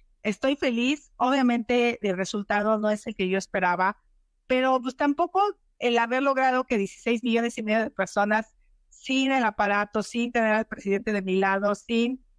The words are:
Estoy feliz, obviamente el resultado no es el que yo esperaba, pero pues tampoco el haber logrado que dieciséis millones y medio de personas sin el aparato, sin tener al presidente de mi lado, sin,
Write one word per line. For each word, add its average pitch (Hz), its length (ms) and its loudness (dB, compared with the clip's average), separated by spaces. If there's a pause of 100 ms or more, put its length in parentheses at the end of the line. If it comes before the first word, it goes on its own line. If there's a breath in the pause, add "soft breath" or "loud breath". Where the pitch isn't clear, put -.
(220)
Estoy 269 340 -2
feliz, 254 600 -2
obviamente 240 840 2 (100)
el 180 80 0
resultado 208 640 -2
no 214 100 0
es 214 180 -2
el 220 80 -8
que 185 140 -2
yo 185 80 0
esperaba, 185 600 0 (480)
pero 262 340 2
pues 254 160 -8
tampoco 330 460 0 (360)
el 240 200 0
haber 233 240 0
logrado 262 420 2
que 233 140 -2
dieciséis 226 440 -2
millones 233 360 0
y 226 40 -8
medio 214 180 0
de 220 100 -4
personas 208 680 -2 (320)
sin 269 420 -2
el 262 140 2
aparato, 208 580 -2
sin 240 300 -4
tener 220 220 2
al 220 120 0
presidente 202 460 -4
de 202 80 -2
mi 190 160 -2
lado, 196 380 2
sin, 233 500 -2 (140)